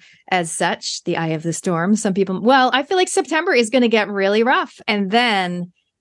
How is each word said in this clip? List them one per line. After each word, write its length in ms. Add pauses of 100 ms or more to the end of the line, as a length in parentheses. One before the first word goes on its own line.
(320)
as 200
such, 520
the 140
eye 100
of 160
the 100
storm. 420
Some 200
people, 260
well, 320
I 80
feel 160
like 120
September 440
is 160
gonna 200
get 200
really 320
rough. 460
And 240
then 600 (300)